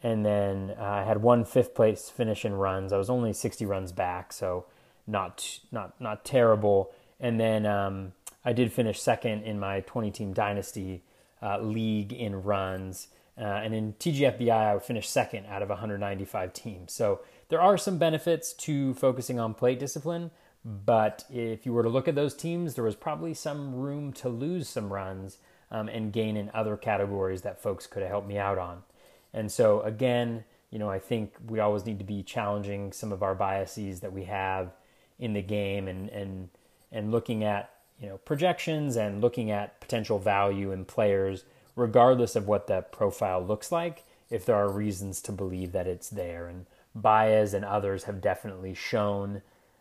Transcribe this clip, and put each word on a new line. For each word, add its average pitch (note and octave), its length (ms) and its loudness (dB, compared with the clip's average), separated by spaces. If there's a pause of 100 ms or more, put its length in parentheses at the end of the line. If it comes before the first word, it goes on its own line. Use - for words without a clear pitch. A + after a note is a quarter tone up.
and A2 220 0
then, G2 540 0
uh, - 40 -8
I G2+ 220 -2
had G#2+ 180 2
one A#2 220 8
fifth - 300 2
place A2 340 4
finish A2 360 -2
in G#2 100 -2
runs. F#2+ 380 0
I G2 60 4
was G2 120 0
only A#2+ 220 2
sixty A2 340 -4
runs F#2+ 260 -2
back, F2+ 400 -4
so F2+ 340 -4 (400)
not, G2 520 -4 (140)
not, G#2 280 -10
not G#2+ 240 -6
terrible. G#2+ 680 6 (260)
And A#2 220 0
then, A2 260 4
um, G2 460 -2 (320)
I B2 80 0
did A#2 200 4
finish A2 280 0
second A2+ 420 0
in G#2+ 160 -6
my G2 220 -2
twenty-team G2+ 540 -6
dynasty, G2 680 -4 (400)
uh, G2+ 160 -2
league G#2+ 540 -2
in G2+ 320 -6
runs. F#2+ 640 -4 (280)
Uh, A#2+ 60 -10
and G#2 320 -2
in G#2+ 240 -2
T E3+ 140 0
G C#3 120 2
F A#2 140 4
B A#2+ 120 2
I, A2 240 4
I G2 40 0
finished A2 320 -6
second G#2+ 360 -2
out G2 160 -6
of G2 80 -4
a G2 60 -2
hundred G#2 220 -6
ninety-five G2 540 -6
teams. F2+ 400 -12
So G2+ 280 2 (280)
there D#3+ 120 2
are F#3+ 160 8
some F#3 220 -2
benefits D#3+ 540 2
to C#3 420 0
focusing B2+ 460 0
on A2 140 -2
plate B2 260 2
discipline, E3 500 -6 (340)
but G#2+ 640 2
if A2+ 360 -6
you B2 60 -2
were A#2 100 4
to A2+ 60 2
look C3 200 2
at D#3 60 0
those C#3+ 200 0
teams, E3+ 400 -4
there A#2+ 100 -2
was G#2+ 100 2
probably D#3+ 400 -6
some C#3+ 400 -6
room C#3+ 400 -6
to - 140 -6
lose C#3 400 -4
some G#2 240 -6
runs, F#2+ 460 -8 (320)
um, A2 180 -6
and A2 240 -4
gain A2 240 0
in G#2 180 -4
other G#2+ 220 0
categories G2 680 0
that G2 180 -8
folks G2 260 -4
could - 160 -8
have F#2 80 -4
helped G2+ 180 -4
me G2+ 100 -4
out G2 200 0
on. F2 240 -8 (500)
And G#2+ 200 -6
so, G#2 300 6
again, A#2 640 0 (260)
you A2+ 80 -8
know, G#2 100 -2
I F#2+ 100 -2
think G#2+ 360 -4 (120)
we A2 140 -2
always G#2 240 2
need G#2+ 140 -4
to G2 60 -8
be G2+ 180 -6
challenging G2+ 720 -4
some G#2 200 -8
of G2 100 -4
our F#2+ 120 0
biases G2 640 -4
that F#2+ 120 -8
we F#2+ 120 -8
have F#2+ 480 -2 (460)
in A2+ 160 -2
the G2+ 80 0
game G2 440 -2
and, F#2+ 220 -8
and, F#2+ 400 -10 (420)
and G#2+ 220 -4
looking A2+ 320 0
at, G#2 260 0 (300)
you G#2 80 -12
know, G2 100 -12
projections D3+ 800 0
and G#2 240 0
looking A#2+ 300 2
at G#2 300 -4
potential A2 380 -2
value G2 540 2
in F#2 140 -6
players, G2 580 2 (320)
regardless A#2+ 600 8
of G2+ 100 0
what G2+ 220 2
that F#2+ 220 0
profile F#2+ 540 0
looks G#2 260 -4
like, E3+ 340 -2 (260)
if A2+ 160 -4
there A2+ 100 6
are G2+ 140 4
reasons G2 500 -4
to - 100 -10
believe F#2 420 -4
that F#2 140 -2
it's F2+ 220 -6
there. F2 400 -8
And F2+ 160 -14 (300)
Baez A2 580 6
and G2+ 140 -2
others G2 380 0
have G2 180 -6
definitely F#2+ 500 -2
shown G2+ 720 -2 (380)